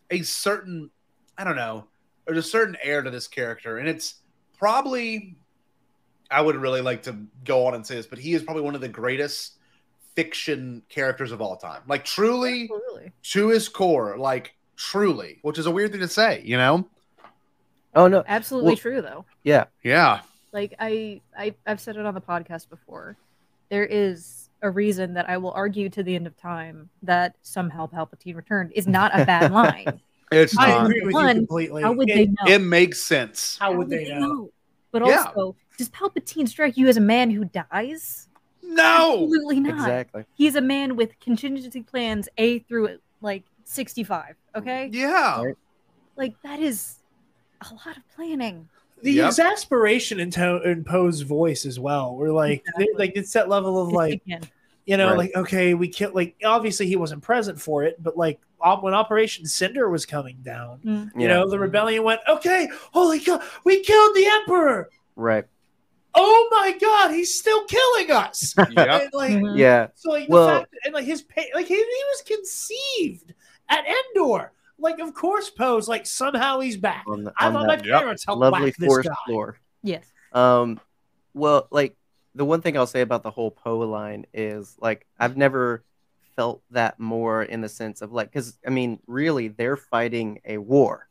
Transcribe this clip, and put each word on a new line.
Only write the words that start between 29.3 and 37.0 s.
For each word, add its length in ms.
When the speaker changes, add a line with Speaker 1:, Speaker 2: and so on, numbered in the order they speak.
Speaker 3:
<laughs> 20
Speaker 2:
line. 460
Speaker 1:
It's 260
Speaker 4:
I 120
Speaker 1:
not. 160
Speaker 4:
agree 180
with 100
you 60
Speaker 2:
One, 160
Speaker 4:
completely. 480
Speaker 2:
how 100
would 160
Speaker 4:
It, 60
Speaker 2:
they 100
know? 80
Speaker 1:
It 140
makes 400
sense. 580
Speaker 4:
How 120
Speaker 2:
How 60
Speaker 4:
would 120
Speaker 2:
would 0
Speaker 4:
they 60
Speaker 2:
they 80
Speaker 4:
know? 60
Speaker 2:
know? 320
But 140
Speaker 1:
Yeah. 200
Speaker 2:
also, 300
does 120
Palpatine 580
strike 300
you 100
as 100
a 40